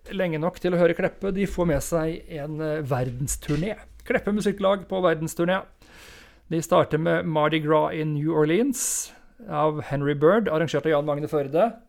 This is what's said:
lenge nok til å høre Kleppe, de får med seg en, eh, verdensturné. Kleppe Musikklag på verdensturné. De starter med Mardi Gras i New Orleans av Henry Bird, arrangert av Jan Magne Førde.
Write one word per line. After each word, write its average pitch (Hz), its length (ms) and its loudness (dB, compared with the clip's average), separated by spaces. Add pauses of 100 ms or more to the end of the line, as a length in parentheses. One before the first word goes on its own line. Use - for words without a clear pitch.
(160)
lenge 170 260 -2
nok 170 220 -2
til 180 100 0
å 175 60 2
høre 170 180 4
Kleppe, 190 380 -2
de 196 140 0
får 175 200 -2
med 139 140 0
seg 165 560 -4
en, 151 220 -8
eh, 156 200 -4
verdensturné. 131 920 -2 (320)
Kleppe 214 260 0
Musikklag 196 560 0
på 190 140 -2
verdensturné. 170 580 0 (880)
De 165 160 -2
starter 151 320 4
med 170 320 0
Mardi 156 300 2
Gras 156 340 2
i 156 100 -4
New 151 300 -2
Orleans 175 800 0 (360)
av 151 440 0
Henry 143 260 0
Bird, 180 320 6
arrangert 156 360 0
av 160 100 2
Jan 147 100 0
Magne 147 240 -4
Førde. 151 380 2 (220)